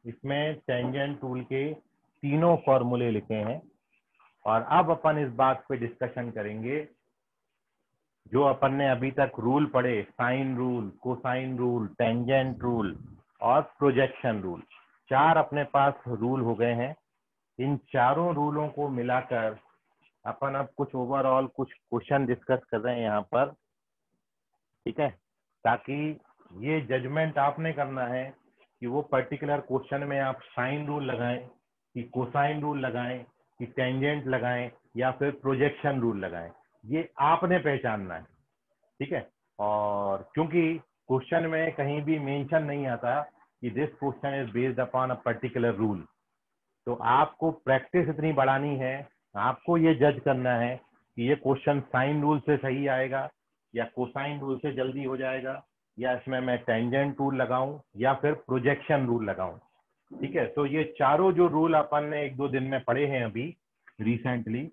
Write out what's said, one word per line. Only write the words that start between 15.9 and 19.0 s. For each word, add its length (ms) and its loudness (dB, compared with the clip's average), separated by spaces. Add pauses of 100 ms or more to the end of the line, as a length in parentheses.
rule 340 0
हो 140 0
गए 200 2
हैं। 200 -4 (640)
इन 160 0 (180)
चारों 420 2
रूलों 320 0
को 220 -4
मिलाकर 680 -2 (680)